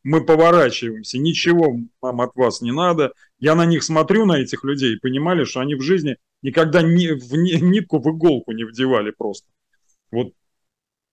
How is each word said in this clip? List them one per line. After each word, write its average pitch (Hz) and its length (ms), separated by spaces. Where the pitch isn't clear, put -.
мы 156 220
поворачиваемся, 147 920
ничего 160 580
нам 123 180
от 123 140
вас 123 260
не 120 120
надо". 160 400
Я 151 160
на 170 120
них 165 180
смотрю, 160 420
на 160 140
этих 127 240
людей, 135 300
и 110 60
понимали, 147 440
что 127 160
они 143 160
в 131 60
жизни 151 340
никогда 160 400
ни-, 170 300
в 123 220
ни-, 165 260
нитку 180 400
в 139 100
иголку 156 420
не 113 120
вдевали 113 480
просто. 104 340
Вот. 120 220